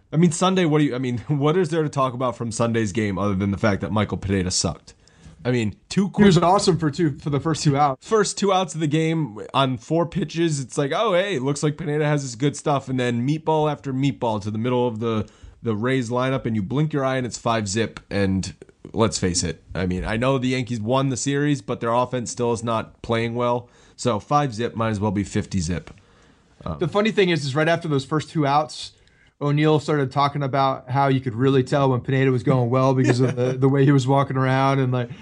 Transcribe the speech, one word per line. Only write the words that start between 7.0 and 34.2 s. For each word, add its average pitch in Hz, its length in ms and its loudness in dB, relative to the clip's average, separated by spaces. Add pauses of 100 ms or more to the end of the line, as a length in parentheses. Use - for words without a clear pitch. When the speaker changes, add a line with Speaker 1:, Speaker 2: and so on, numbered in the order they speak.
Speaker 2:
for 156 100 -8
the 139 100 0
first 160 240 -2
two 135 140 4
outs. 143 300 0
Speaker 1:
first 208 300 2
two 196 140 2
outs 185 220 0
of 156 80 -6
the 160 60 0
game 156 520 0 (140)
on 131 240 2
four 165 280 -2
pitches. 160 540 -2
It's 127 180 -8
like, 143 160 -2
"Oh, 208 200 0
hey, 185 260 0
looks 139 240 -2
like 151 140 -2
Pineda 151 280 -2
has 147 180 0
his 123 120 -10
good 139 220 -2
stuff." 139 320 -2
And 131 100 -2
then 123 260 -2
meatball 156 460 0
after 139 220 -8
meatball 127 480 0
to 107 100 -6
the 107 60 -6
middle 123 300 0
of 110 120 -4
the, 113 300 -2 (320)
the 113 140 -2
Rays 123 340 -2
lineup, 127 360 -2
and 113 100 -2
you 104 80 0
blink 147 280 -2
your 139 140 0
eye 131 120 0
and 127 80 -2
it's 107 120 -8
five 113 320 -2
zip. 107 300 -2 (100)
And 95 440 0 (400)
let's 107 260 0
face 90 240 0
it, 82 200 -6 (120)
I 92 100 -2
mean, 90 180 -2
I 104 140 -4
know 131 200 0
the 127 120 -2
Yankees 120 320 -4
won 131 280 0
the 127 80 -4
series, 143 440 0
but - 200 -6
their 117 120 0
offense 123 380 -2
still 120 200 -2
is 107 120 -2
not 113 380 -4
playing 117 340 -2
well. 120 340 -2 (260)
So 113 240 -2
five 147 360 0
zip 117 200 -4
might 113 140 0
as 107 100 -2
well 104 120 0
be 98 120 -2
fifty 98 360 -2
zip. 82 320 -4 (720)
Um, 78 140 -6
Speaker 2:
The 175 100 0
funny 208 220 2
thing 185 180 2
is, 147 160 0
is 131 100 -4
right 160 140 2
after 170 180 0
those 139 180 0
first 151 260 -2
two 156 140 0
outs, - 480 -2 (460)
O'Neill 147 400 4
started 143 320 0
talking 143 300 0
about 135 480 0
how 139 200 2
you 135 120 2
could 113 140 -6
really 135 280 4
tell 139 280 2
when 123 100 0
Pineda 131 300 2
was 123 100 0
going 127 300 2
well 131 240 2
because 127 240 2
of 120 160 2
the, 127 180 0
Speaker 1:
<laughs> 131 60 -4
Speaker 2:
the 135 100 4
way 139 160 4
he 143 60 6
was 131 160 4
walking 135 280 2